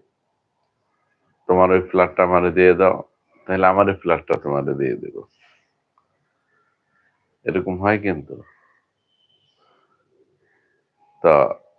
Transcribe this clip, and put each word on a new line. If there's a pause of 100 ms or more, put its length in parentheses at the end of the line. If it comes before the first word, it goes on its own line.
(1500)
তোমার
ওই
ফ্ল্যাটটা
আমারে
দিয়ে
দাও, (420)
তাহলে
আমার
ওই
ফ্ল্যাটটা (100)
তোমারে
দিয়ে
দেব।" (2250)
এরকম
হয়
কিন্তু। (2750)
তা (240)